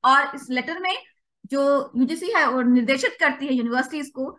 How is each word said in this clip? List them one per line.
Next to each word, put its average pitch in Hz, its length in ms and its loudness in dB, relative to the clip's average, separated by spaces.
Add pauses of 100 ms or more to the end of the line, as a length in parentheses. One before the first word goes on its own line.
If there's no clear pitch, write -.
और 269 300 4
इस 269 160 -14
लेटर 269 280 -4
में 370 240 -4 (480)
जो 277 460 0
यूजीसी 320 400 0
है 311 140 2
वो 254 120 0
निर्देशित 247 580 2
करती 269 260 0
है 269 80 -2
यूनिवर्सिटीज 254 600 -2
को 269 240 -6